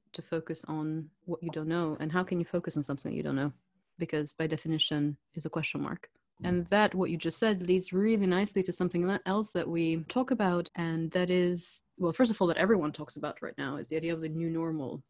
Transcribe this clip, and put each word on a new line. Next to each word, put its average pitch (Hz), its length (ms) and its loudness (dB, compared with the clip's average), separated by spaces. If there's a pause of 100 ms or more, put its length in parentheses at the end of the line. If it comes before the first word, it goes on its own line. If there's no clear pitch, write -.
(120)
to 170 100 -12
focus 160 460 -6
on 156 400 -4 (160)
what 170 180 -6
you 170 80 -6
don't 156 180 -4
know. 165 320 0
And 151 120 -2
how 180 100 2
can 180 160 -2
you 170 60 0
focus 175 320 -4
on 151 60 0
something - 300 -6
you 147 100 -4
don't 143 140 -2
know? 139 160 0 (440)
Because 151 360 -4
by 160 160 -2
definition 151 680 0 (180)
is 160 120 -4
a 156 40 -4
question - 300 -4
mark. - 300 -6 (320)
And 180 240 0
that, 208 300 4
what 185 140 2
you 170 60 0
just 160 220 -2
said, 196 280 2
leads 185 260 2
really 202 340 4
nicely 185 380 2
to 175 80 -2
something 175 340 0
le-, 196 180 0
else 208 260 0
that 175 160 0
we 165 320 0 (100)
talk 254 240 0
about. 180 420 2
And 165 380 -2
that 180 180 2
is, 180 500 2 (160)
well, 175 160 0
first 226 200 4
of - 100 0
all, 175 60 6
that 165 100 2
everyone 180 320 4
talks - 260 -10
about 151 240 -6
right - 160 -8
now 139 200 -4
is - 120 -10
the 156 80 -4
idea 165 160 -2
of 160 80 -4
the 160 80 -4
new 165 220 -2
normal, 160 600 -2